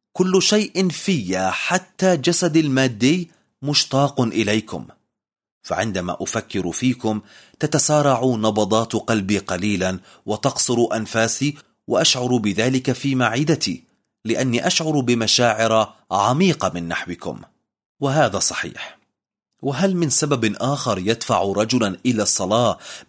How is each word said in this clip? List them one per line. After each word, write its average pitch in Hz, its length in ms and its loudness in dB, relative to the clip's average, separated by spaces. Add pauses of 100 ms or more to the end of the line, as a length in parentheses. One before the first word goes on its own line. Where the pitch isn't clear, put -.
(140)
"كل 185 280 2
شيء 190 480 0
في، 95 600 -2
حتى 185 680 -2
جسد 165 400 2
المادي، 135 720 0 (300)
مشتاق 139 600 0
إليكم." 107 640 -2 (760)
فعندما 92 580 -4
أفكر 95 520 -4
فيكم، 113 500 -2 (380)
تتسارع 147 680 2
نبضات 110 680 2
قلبي 104 440 0
قليلا، 92 600 -2 (260)
وتقصر 120 520 0 (160)
أنفاسي، 113 640 0 (300)
وأشعر 123 500 2
بذلك 117 540 0
في 135 240 -2
معدتي، 127 680 -2 (420)
لأني 117 420 0
أشعر 156 320 0
بمشاعر 113 960 2 (180)
عميقة 117 640 2
من 85 140 -8
نحوكم. 85 540 -8 (580)
وهذا 135 400 2
صحيح. - 600 -4 (600)
وهل 151 340 0
من 170 140 0
سبب 120 520 0
آخر 123 360 -2
يدفع 104 440 0
رجلا 101 640 0
إلى 113 180 0
الصلاة 104 540 2 (320)